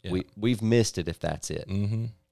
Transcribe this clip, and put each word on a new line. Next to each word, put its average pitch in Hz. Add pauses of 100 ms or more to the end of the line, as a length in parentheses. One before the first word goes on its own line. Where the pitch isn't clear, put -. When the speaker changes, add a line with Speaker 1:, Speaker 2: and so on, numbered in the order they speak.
Speaker 1:
Yeah. -
Speaker 2:
We, 90 (100)
we've 107
missed 110
it 82
if 82
that's 78
it. -
Speaker 1:
Mm-hmm. 104 (260)